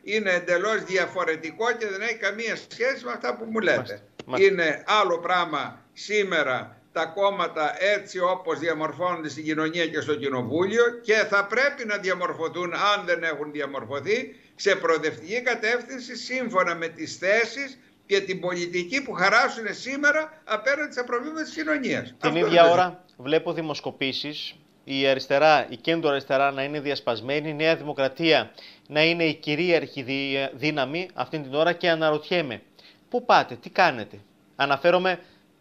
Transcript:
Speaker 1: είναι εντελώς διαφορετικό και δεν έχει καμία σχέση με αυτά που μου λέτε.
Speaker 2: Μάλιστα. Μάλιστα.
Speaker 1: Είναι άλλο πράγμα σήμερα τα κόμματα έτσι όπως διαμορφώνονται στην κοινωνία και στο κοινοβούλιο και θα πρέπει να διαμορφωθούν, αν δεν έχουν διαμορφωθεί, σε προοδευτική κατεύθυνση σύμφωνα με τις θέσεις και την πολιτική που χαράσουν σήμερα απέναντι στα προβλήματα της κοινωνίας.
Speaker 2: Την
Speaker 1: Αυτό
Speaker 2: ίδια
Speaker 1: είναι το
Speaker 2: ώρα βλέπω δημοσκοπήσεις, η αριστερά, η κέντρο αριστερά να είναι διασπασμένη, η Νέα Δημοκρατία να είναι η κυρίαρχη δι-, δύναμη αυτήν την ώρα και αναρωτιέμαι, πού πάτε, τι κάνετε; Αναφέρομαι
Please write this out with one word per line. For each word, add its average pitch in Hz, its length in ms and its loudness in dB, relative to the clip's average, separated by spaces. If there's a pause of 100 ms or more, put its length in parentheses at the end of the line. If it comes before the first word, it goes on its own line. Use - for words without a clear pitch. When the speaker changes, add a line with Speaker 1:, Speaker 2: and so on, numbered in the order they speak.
Speaker 1:
είναι 208 280 -2
εντελώς 180 540 0
διαφορετικό 170 880 -2
και 226 140 -4
δεν 196 140 -6
έχει 226 160 -4
καμία 208 400 -4
σχέση 240 480 -4
με 240 80 -8
αυτά 233 240 -4
που 220 140 -12
μου 220 100 0
λέτε. 160 160 4
Speaker 2:
Μάλιστα. 110 260 -6 (240)
Μάλιστα. 190 260 4
Speaker 1:
Είναι 165 340 0
άλλο 190 320 2
πράγμα 165 640 -2 (100)
σήμερα 156 840 0 (160)
τα 165 120 -2
κόμματα 170 720 0
έτσι 196 400 0
όπως 175 400 0
διαμορφώνονται 156 720 -2
στην 147 160 -10
κοινωνία 160 420 0
και 156 140 -4
στο 147 140 -2
κοινοβούλιο 147 720 0 (180)
και 208 120 2
θα 202 320 2
πρέπει 262 400 0
να 208 100 -2
διαμορφωθούν, 175 800 -2
αν 196 300 0
δεν 170 180 0
έχουν 151 300 -4
διαμορφωθεί, 139 800 -4 (200)
σε 196 200 2
προοδευτική 165 680 0
κατεύθυνση 247 760 -4
σύμφωνα 190 580 0
με 165 140 -4
τις 156 280 -10
θέσεις 226 600 0 (280)
και 196 140 2
την 185 200 -6
πολιτική 180 640 -2
που 247 100 -10
χαράσουν 220 580 2
σήμερα 285 720 -2
απέναντι 277 480 -2
στα 247 120 -4
προβλήματα 269 380 -4
της - 100 -8
κοινωνίας. 277 560 -2
Speaker 2:
Την - 120 -18
Speaker 1:
Αυτό 156 180 0
Speaker 2:
ίδια 170 220 6
Speaker 1:
είναι 170 80 10
το 170 40 8
Speaker 2:
ώρα 175 320 2 (120)
βλέπω 156 360 0
δημοσκοπήσεις, 143 1000 -6 (300)
η 135 220 0
αριστερά, 139 640 4
η 127 60 -8
κέντρο 160 340 0
αριστερά 139 400 2
να 139 120 -4
είναι 147 180 -4
διασπασμένη, 135 680 -2
η 156 60 -4
Νέα 160 220 2
Δημοκρατία 143 720 0 (380)
να 151 160 2
είναι 170 200 2
η 151 100 2
κυρίαρχη 147 680 0
δι-, 135 520 -2
δύναμη 151 600 -2
αυτήν 147 280 -6
την 131 120 -10
ώρα 165 180 2
και 170 180 0
αναρωτιέμαι, 156 720 0 (460)
πού 247 160 -4
πάτε, 156 300 4
τι - 160 -16
κάνετε; 123 500 2 (360)
Αναφέρομαι 175 640 2 (420)